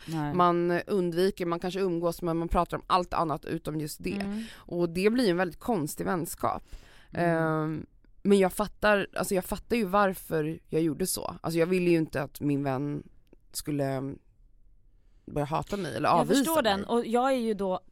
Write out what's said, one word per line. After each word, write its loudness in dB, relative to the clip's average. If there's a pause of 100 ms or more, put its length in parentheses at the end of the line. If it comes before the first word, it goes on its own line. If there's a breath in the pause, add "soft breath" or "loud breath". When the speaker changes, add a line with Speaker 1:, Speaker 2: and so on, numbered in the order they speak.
Speaker 1:
Nej. -2
Speaker 2:
Man 4
undviker, 0
man -2
kanske -4
umgås, -2
men 0
man -2
pratar 0
om -8
allt 0
annat -2
utom -6
just -10
det. -4
Speaker 3:
Mm. -6 (120)
Speaker 2:
Och -2
det 2
blir 4
ju 4
en 4
väldigt -2
konstig -2
vänskap. -2 (480 soft breath)
Speaker 1:
Mm. 0
Speaker 2:
Ehm, -2 (360)
men 6
jag 4
fattar, 0 (100)
alltså -2
jag 0
fattar -4
ju 0
varför 0 (100)
jag 0
gjorde 0
så. -4
Alltså -2
jag 4
ville 2
ju 6
inte 0
att -10
min 0
vän -2 (500)
skulle -4 (1120)
börja -2
hata -4
mig -4
eller 2
Speaker 3:
Jag 6
Speaker 2:
avvisa 4
Speaker 3:
förstår 2
den, 2
Speaker 2:
mig. -8
Speaker 3:
och 0
jag 2
är 2
ju -2
då -4 (120)